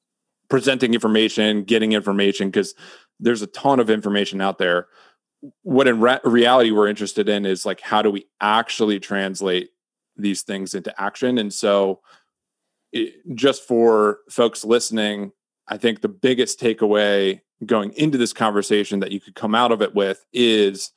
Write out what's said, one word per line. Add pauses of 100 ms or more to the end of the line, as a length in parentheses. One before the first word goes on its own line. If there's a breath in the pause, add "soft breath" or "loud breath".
(500)
presenting
information,
getting
information,
'cause (440 loud breath)
there's
a
ton
of
information
out
there. (760 soft breath)
What
in
re-,
reality
we're
interested
in
is,
like,
how
do
we (160)
actually
translate (480)
these
things
into
action?
And
so (880 soft breath)
it, (200)
just
for (100)
folks
listening, (340)
I
think
the
biggest
takeaway (240)
going
into
this
conversation
that
you
could
come
out
of
it
with
is